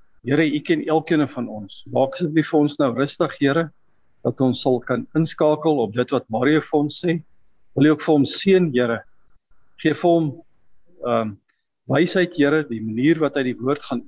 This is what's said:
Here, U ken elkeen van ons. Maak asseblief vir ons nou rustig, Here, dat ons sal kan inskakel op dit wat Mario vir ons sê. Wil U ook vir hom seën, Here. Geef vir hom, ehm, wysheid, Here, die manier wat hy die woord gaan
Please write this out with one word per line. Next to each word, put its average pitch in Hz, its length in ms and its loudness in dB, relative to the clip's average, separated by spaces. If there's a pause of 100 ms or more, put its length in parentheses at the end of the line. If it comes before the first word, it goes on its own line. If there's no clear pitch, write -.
(220)
Here, 147 220 2
U 147 180 -2
ken 156 240 -2
elkeen 156 420 0
van 120 220 -8
ons. 104 300 -14 (100)
Maak 131 240 0
asseblief 156 380 -2
vir 156 80 4
ons 147 180 0
nou 135 160 0
rustig, 143 460 -2
Here, 151 300 2 (520)
dat - 220 -2
ons 127 180 2
sal 127 240 2
kan 127 160 -2 (160)
inskakel 151 640 0
op 107 140 -4
dit 123 180 -2
wat 123 160 -2
Mario 131 320 2
vir - 160 0
ons 147 240 -4
sê. 170 140 0 (580)
Wil 139 140 4
U 156 60 6
ook 147 100 -8
vir 160 100 4
hom 139 140 4
seën, 185 420 2
Here. 120 300 0 (840)
Geef 156 220 0
vir 175 80 4
hom, 165 160 2 (760)
ehm, 113 300 -2 (580)
wysheid, 175 480 0
Here, 147 300 2
die 113 120 -6
manier 120 380 0
wat 147 160 0
hy 135 140 -2
die 120 100 -4
woord 131 240 -4
gaan 123 260 -6